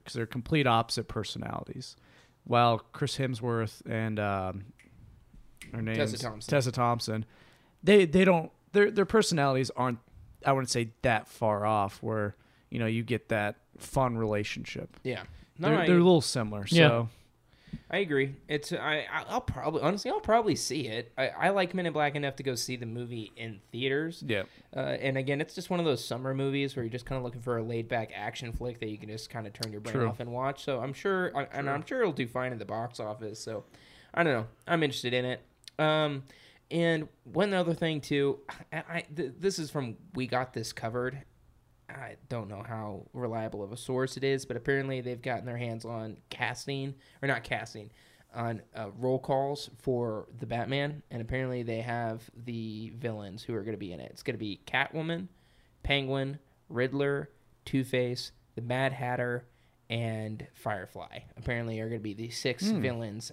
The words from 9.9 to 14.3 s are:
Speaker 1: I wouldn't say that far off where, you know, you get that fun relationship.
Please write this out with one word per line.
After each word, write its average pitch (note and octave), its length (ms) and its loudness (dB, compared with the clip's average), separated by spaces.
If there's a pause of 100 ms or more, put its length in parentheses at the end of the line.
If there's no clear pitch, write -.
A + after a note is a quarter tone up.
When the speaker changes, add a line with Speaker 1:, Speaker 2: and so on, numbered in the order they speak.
Speaker 1:
I C#3 80 6
wouldn't C3 180 2
say A#2 200 0 (120)
that A2+ 260 4
far G#2+ 360 2
off G#2+ 380 2
where, G#2+ 320 -2 (360)
you B2 100 -4
know, A2+ 60 2
you A2+ 180 0
get A2+ 240 -2
that G#2 280 0 (220)
fun B2+ 400 0
relationship. - 840 -2